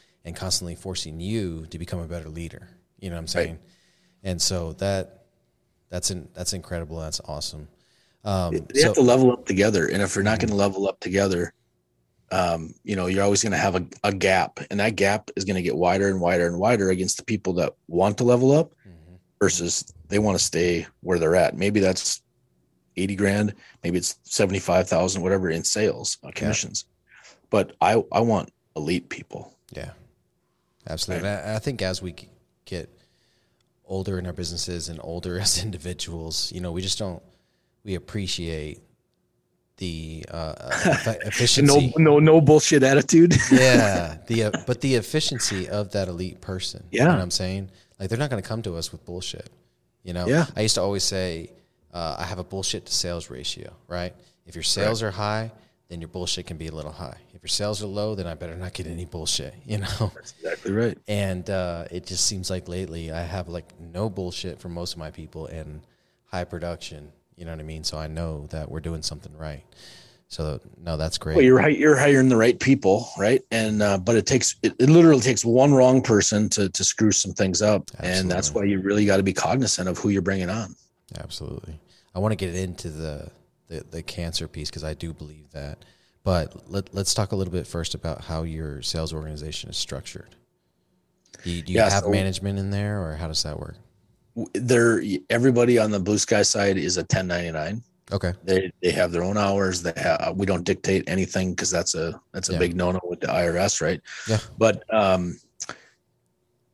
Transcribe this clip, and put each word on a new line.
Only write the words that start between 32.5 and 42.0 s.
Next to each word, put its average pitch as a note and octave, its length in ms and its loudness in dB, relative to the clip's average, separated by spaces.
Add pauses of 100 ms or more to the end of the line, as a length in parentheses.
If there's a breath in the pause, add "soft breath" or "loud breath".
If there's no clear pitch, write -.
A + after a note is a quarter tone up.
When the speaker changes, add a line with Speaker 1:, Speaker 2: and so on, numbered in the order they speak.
Speaker 1:
get F2+ 240 -10 (960)
older F#2+ 360 -6
in F2+ 60 -8
our F2 60 -8
businesses E2+ 560 -8
and E2 140 -12
older F2 380 -8
<laughs> - 0 -
as F#2+ 240 0
individuals, F2 880 -8
you F2 80 -10
know, F2+ 100 -6
we E2+ 100 -6
just F#2 180 -4
don't, F2+ 240 -8 (600)
we F#2+ 140 -6
appreciate E2 840 -8 (1000)
the, D#2+ 520 -10
uh, - 60 -12
uh, D#2 340 -8
Speaker 2:
<laughs> - 0 -
Speaker 1:
effe-, A2+ 560 0
efficiency. C3+ 680 4
Speaker 2:
No, D3+ 220 8